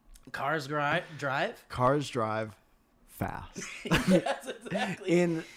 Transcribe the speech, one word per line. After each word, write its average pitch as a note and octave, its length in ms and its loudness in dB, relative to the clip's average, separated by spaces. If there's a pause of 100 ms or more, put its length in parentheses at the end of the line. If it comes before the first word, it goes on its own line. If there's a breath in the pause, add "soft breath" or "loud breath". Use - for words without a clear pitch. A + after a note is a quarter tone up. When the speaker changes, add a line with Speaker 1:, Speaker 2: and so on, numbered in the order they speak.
(340)
Speaker 1:
Cars C#3 340 -2
gri-, D3 340 0 (160)
drive? C#3+ 520 -2
Speaker 2:
Cars C3 400 4
drive A2 440 -2 (540)
fast. - 560 -8 (100)
Speaker 1:
<laughs> - 120 -12
Yes, - 640 4 (180)
exactly. F#3 560 0
Speaker 2:
In E3 220 0 (140 loud breath)